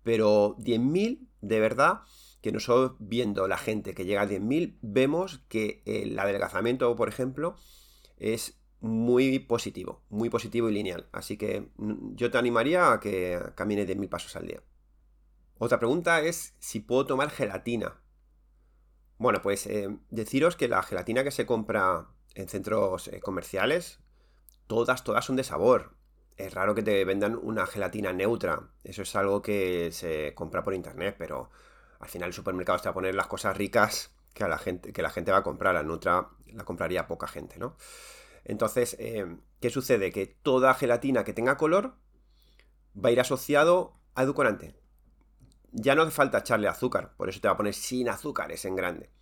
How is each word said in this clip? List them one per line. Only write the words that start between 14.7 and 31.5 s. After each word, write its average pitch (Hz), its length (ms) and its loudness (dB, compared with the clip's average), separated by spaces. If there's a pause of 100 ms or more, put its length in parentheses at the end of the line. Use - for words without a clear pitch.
Otra 117 220 0
pregunta 165 420 2
es - 380 -4
si - 200 -8
puedo 131 260 2
tomar 139 260 0
gelatina. 110 680 -4 (1160)
Bueno, 107 240 2
pues, 101 240 0
eh, 104 320 -4 (120)
deciros 135 460 0
que 127 120 -2
la 95 160 2
gelatina 113 400 -2
que 139 80 -2
se 117 160 -4
compra 98 600 0 (260)
en 95 120 -10
centros, 101 600 -2
eh, 95 120 -12
comerciales, 101 800 -4 (680)
todas, 117 360 0
todas 110 220 0
son 131 100 -2
de 127 80 0
sabor. 104 540 2 (380)
Es 95 180 -10
raro 101 220 2
que 110 80 0
te 101 200 4
vendan 101 320 0
una 110 300 -2
gelatina 95 480 -4
neutra. 95 560 0 (140)
Eso - 180 -12
es - 140 -8
algo 101 260 2
que 90 500 0
se 78 440 -6
compra 82 280 -6
por 95 120 -4
internet, 90 420 -6
pero 65 320 -10 (500)